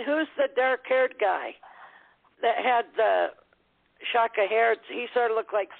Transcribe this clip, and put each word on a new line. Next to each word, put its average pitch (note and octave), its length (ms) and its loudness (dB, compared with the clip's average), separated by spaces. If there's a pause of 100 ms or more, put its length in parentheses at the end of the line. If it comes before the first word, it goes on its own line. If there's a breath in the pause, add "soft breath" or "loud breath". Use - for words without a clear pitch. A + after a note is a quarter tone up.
who's D4 220 0 (100)
the C#4 180 2
dark-haired B3+ 640 0
guy D#3 320 -2 (880 loud breath)
that A3+ 220 2
had A#3 220 2 (100)
the F#3+ 320 2 (840)
shock A#3 180 2 (100)
of F#3+ 80 2
hair? A3+ 260 2 (140)
He A#3+ 240 -8
sort A#3+ 180 2
of A3 40 -2
looked A3 180 -4
like G3+ 140 -2 (120)